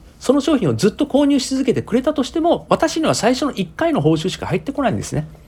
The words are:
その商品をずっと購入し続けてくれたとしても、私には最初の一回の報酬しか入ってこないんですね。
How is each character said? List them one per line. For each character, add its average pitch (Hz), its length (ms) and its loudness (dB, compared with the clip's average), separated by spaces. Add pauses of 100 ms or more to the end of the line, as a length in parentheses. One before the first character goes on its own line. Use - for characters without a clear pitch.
(180)
そ - 160 2
の 285 80 2
商 311 160 2
品 165 100 0
を 117 60 2
ず 113 140 2
っ 208 40 0
と - 140 -2
購 285 180 2
入 285 160 4
し - 80 -4
続 269 160 -2
け 240 80 2
て - 80 -2
く 170 140 -4
れ 254 80 2
た 302 100 0
と 302 100 0
し - 80 -10
て 339 100 -4
も、 311 280 0
私 311 320 0
に 311 60 0
は 135 80 2
最 220 180 2
初 262 140 -2
の 247 60 -4
一 185 140 -4
回 339 260 -2
の 214 100 0
報 156 100 4
酬 160 160 0
し - 80 -6
か - 100 -10
入 196 120 -2
っ - 40 -10
て 277 100 -8
こ 285 100 -4
な 240 80 0
い - 20 0
ん - 40 -2
で 101 60 -4
す - 120 -10
ね。 - 120 -4 (220)